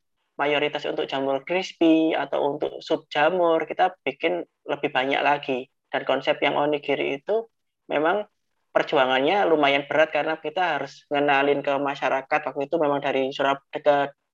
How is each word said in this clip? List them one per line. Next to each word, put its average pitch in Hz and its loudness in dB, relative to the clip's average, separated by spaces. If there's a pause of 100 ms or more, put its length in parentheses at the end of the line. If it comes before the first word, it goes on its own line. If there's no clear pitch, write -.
(360)
mayoritas 147 -2
untuk 151 -4
jamur 135 -2
crispy 165 2
atau 143 -2
untuk 139 -6
sup 156 -4
jamur, 160 2
kita 185 -2
bikin 165 -4 (240)
lebih 143 -4
banyak 135 0
lagi. 143 -2 (160)
Dan 139 -4
konsep 139 0
yang 143 0
onigiri 143 -2
itu 226 -2 (400)
memang 165 0 (480)
perjuangannya 151 2
lumayan 143 2
berat 156 2
karena 156 -2
kita 156 -2
harus - -12
ngenalin 143 2
ke 143 0
masyarakat. 139 -2
Waktu 143 -6
itu 170 0
memang 143 0
dari 135 -2
Surab-, 139 -2
ke, 143 2 (200)